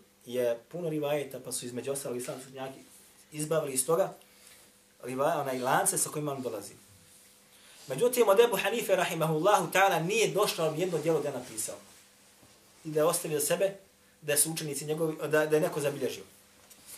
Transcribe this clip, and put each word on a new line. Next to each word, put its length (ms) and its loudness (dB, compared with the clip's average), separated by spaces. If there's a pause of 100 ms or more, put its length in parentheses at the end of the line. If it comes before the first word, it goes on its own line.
(260)
je 340 0 (100)
puno 200 -6
rivajeta, 560 -4
pa 60 -12
su 140 -6
između 260 -6
ostalog 260 -6
islamski 320 -10
učenjaki 300 -12 (520)
izbavili 420 -2
iz 120 0
toga 280 2 (920)
rivaj-, 380 0
onaj 180 -4
lance 380 2
sa 120 -2
kojima 220 -4
on 100 -6
dolazi. 320 -8 (1120)
Međutim, 420 4
od 100 8
Ebu 180 4
Hanife, 380 0
rahimahullahu 760 2
ta'ala, 340 4
nije 200 2
došlo 440 0
ni 80 -4
jedno 180 -2
djelo 220 2
da 100 -2
je 40 -4
napisao. 420 -8 (1120)
I 40 -10
da 100 2
je 60 6
ostavio 340 2
sebe, 360 0 (460)
da 160 -2
su 140 4
učenici 340 -6
njegovi, 360 -2
da, 240 2
da 100 2
je 60 6
neko 180 0
zabilježio. 440 -2 (760)